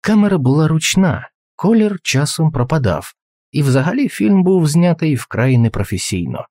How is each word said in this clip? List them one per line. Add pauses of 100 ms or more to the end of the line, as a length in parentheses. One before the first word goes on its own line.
Камера
була
ручна, (260)
колір
часом
пропадав, (380)
і
взагалі
фільм
був
знятий
вкрай
непрофесійно.